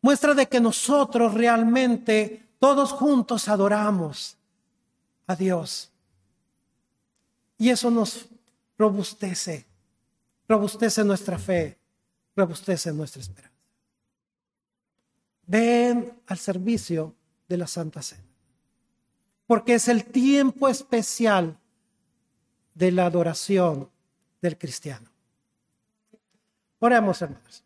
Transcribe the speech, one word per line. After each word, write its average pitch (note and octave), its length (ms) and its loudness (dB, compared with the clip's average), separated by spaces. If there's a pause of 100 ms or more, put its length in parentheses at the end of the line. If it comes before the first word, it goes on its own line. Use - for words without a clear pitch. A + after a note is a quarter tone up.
Muestra C#4+ 320 4
de C4+ 140 4
que B3+ 120 0
nosotros A#3 720 2
realmente, A3+ 1120 0 (140)
todos C#4 320 4
juntos, B3 560 0
adoramos G3+ 880 -2 (920)
a F#3 80 -4
Dios. F3+ 560 -4 (1700)
Y A3+ 120 2
eso B3 200 0
nos A3+ 380 -2 (500)
robustece, F#3+ 880 -4 (840)
robustece G#3+ 560 0
nuestra F#3+ 360 -2
fe, E3+ 380 -4 (580)
robustece E3+ 560 -2
nuestra D3 300 -10
esperanza. F#2+ 280 -18 (2000)
Ven A#3+ 800 2
al F#3 100 -6
servicio F#3 760 -4 (340)
de F3+ 100 -4
la F3 100 -6
Santa D#3 340 -10
Cena, - 220 -16 (1200)
porque A#3+ 280 2
es A3+ 120 0
el A#3+ 180 0
tiempo C4+ 640 2
especial G#3 920 0 (1160)
de F3+ 160 0
la F3+ 160 2
adoración E3+ 840 -2 (520)
del E3 160 -4
cristiano. B2+ 520 -14 (1700)
Oremos, A3 420 2
hermanos. - 440 -14